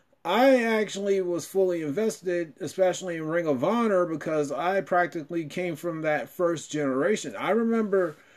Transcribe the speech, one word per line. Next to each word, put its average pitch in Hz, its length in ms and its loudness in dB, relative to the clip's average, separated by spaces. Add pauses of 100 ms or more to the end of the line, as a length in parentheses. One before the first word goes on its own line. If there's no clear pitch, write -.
(240)
I 240 400 6
actually 202 560 0
was 175 260 -2
fully 185 360 2
invested, 175 760 -2
especially 180 560 0
in 160 120 -6
Ring 170 180 0
of 135 180 0
Honor, 208 420 2
because 151 460 -2
I 175 280 0
practically 170 680 -2
came 175 300 -4
from 160 260 -6
that 151 280 0
first 170 400 -2
generation. 147 680 0
I 131 140 -2
remember 214 680 2 (200)